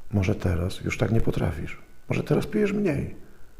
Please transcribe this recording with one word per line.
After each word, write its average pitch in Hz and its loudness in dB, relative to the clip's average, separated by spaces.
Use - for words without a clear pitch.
Może 101 4
teraz 90 0
już - -4
tak 110 2
nie 113 4
potrafisz? - 0
Może - 0
teraz 147 2
pijesz 208 2
mniej, 196 0